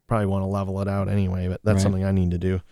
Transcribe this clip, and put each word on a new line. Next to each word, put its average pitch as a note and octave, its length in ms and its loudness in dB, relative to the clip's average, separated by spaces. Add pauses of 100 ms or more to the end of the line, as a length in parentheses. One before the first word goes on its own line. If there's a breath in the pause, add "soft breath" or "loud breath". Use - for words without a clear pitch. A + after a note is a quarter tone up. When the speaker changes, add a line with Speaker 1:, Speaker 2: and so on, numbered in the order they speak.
Speaker 1:
Probably G#2+ 200 0
wanna G2 200 0
level G2 340 -4
it G2 60 -2
out G2 220 -2
anyway, F#2 380 0
but F#2 160 -4
that's G#2 140 4
Speaker 2:
Right. F#2+ 60 4
Speaker 1:
something F#2+ 220 2
I G2 60 2
need F2+ 200 2
to F2 60 -2
do. F#2 240 -2 (100)